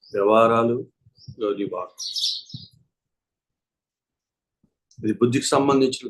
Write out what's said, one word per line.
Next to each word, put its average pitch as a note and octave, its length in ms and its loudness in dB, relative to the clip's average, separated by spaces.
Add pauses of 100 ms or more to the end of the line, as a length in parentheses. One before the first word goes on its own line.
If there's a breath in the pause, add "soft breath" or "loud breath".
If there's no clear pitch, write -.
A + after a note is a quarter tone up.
(140)
వ్యవహారాలు, A2+ 800 2 (600)
ఇది G2+ 120 -4
వాక్కు. F2+ 400 -10 (3000)
ఇది G#2+ 80 0
బుద్ధికి B2 320 0
సంబంధించిన C#3 640 2